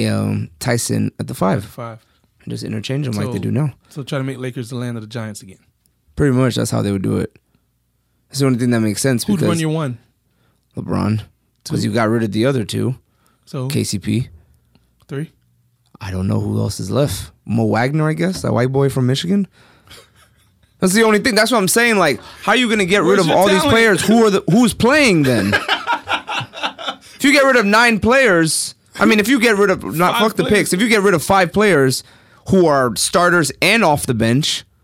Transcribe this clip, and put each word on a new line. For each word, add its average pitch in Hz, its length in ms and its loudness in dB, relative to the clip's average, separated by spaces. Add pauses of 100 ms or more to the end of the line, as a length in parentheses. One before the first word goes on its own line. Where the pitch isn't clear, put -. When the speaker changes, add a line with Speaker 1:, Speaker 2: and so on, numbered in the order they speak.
Speaker 1:
um, 104 440 -4 (100)
Tyson 113 580 -2
at 107 100 -6
the 120 60 -10
five. 175 300 -2
Speaker 2:
Five. 113 400 -18 (400)
Speaker 1:
And 123 60 -14
just 113 140 -10
interchange 131 420 -8
them 117 100 -6
like 104 120 -4
they 123 100 -8
Speaker 2:
So, - 40 -6
Speaker 1:
do 107 100 -4
now. 135 220 -2 (140)
Speaker 2:
so 147 140 -14
try 139 160 -8
to 131 60 -4
make 131 140 -8
Lakers 127 320 -10
the 131 60 -10
land 120 200 -8
of 110 60 -10
the 107 60 -16
Giants 110 340 -12
again. 95 160 -20 (580)
Speaker 1:
Pretty 147 200 4
much, 127 200 2
that's 117 140 -2
how 113 120 -2
they 101 100 -2
would 98 100 -2
do 107 140 -2
it. - 200 -6 (920)
It's 139 100 -8
the 139 60 2
only 127 120 2
thing 123 120 0
that 117 100 2
makes 107 200 -2
sense 127 240 0
Speaker 2:
Who'd 208 120 0
Speaker 1:
because 156 120 0
Speaker 2:
run 165 100 0
your 160 120 -2
one? 147 280 -4 (800)
Speaker 1:
LeBron, 101 460 -2 (460)
'cause 107 140 -4
Speaker 2:
Two. 110 60 -2
Speaker 1:
you 104 40 -4
got 110 160 0
rid 113 140 0
of 110 100 -2
the 107 120 0
other 131 200 -2
two. 107 320 -4 (500)
Speaker 2:
So? 131 220 -10
Speaker 1:
K 135 160 -4
C 104 140 -6
P. 107 300 -4 (800)
Speaker 2:
Three. 151 220 -10 (680)
Speaker 1:
I 98 120 -12
don't 92 160 -4
know 107 120 0
who 104 200 -4
else 107 180 -4
is 92 120 -10
left. 123 420 -4 (140)
Mo 113 180 0
Wagner, 135 440 0
I 156 40 -2
guess, 170 300 -4
that 117 100 -2
white 120 180 0
boy 139 200 0
from 127 160 -2
Michigan. 175 420 -2 (1300)
That's 185 140 0
the 220 100 4
only 214 160 4
thing. 214 160 0
That's 214 160 2
what 247 80 2
I'm 190 80 2
saying. 233 300 2
Like, 151 240 2 (220)
how 196 100 0
you 247 160 2
gonna 208 160 0
get 185 180 2
Speaker 2:
Where's 190 160 4
Speaker 1:
rid - 20 4
of 175 60 0
Speaker 2:
your 147 100 2
Speaker 1:
all 190 120 4
these 196 80 4
Speaker 2:
talent? - 160 2
Speaker 1:
players? 226 340 4
Who 226 180 6
are 214 60 4
the, 190 200 0
who's 226 240 4
playing 233 500 4
then? 117 340 0
Speaker 2:
<laughs> - 60 -6 (1500)
Speaker 1:
If - 80 -4
you 285 80 4
get 285 120 4
rid 269 120 4
of 220 100 2
nine 220 320 2
players, 202 800 2 (180)
I - 100 -2
mean, 214 140 4
if 202 80 0
you 254 140 2
get 220 160 2
rid 196 140 2
of, 180 120 -2
not, 156 300 -2
Speaker 2:
Five 180 100 -2
Speaker 1:
fuck 220 140 0
the - 80 0
Speaker 2:
players. 214 140 2 (100)
Speaker 1:
picks. - 40 -2
If 180 80 0
you 233 80 2
get 208 140 2
rid 196 120 4
of 151 100 -2
five 190 280 2
players 160 520 2 (460)
who 185 160 6
are 131 280 2
starters 175 560 2 (100)
and 208 220 2
off 151 240 2
the 127 80 -2
bench, 113 480 0 (220)